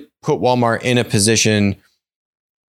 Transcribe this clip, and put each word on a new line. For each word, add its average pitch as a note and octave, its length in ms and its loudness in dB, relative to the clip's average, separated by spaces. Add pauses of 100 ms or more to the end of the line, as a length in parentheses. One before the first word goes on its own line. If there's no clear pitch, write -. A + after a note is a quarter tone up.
(220)
put D3 180 -2
Walmart A#2+ 420 0
in B2 160 0
a A#2 60 0
position G#2 720 0 (920)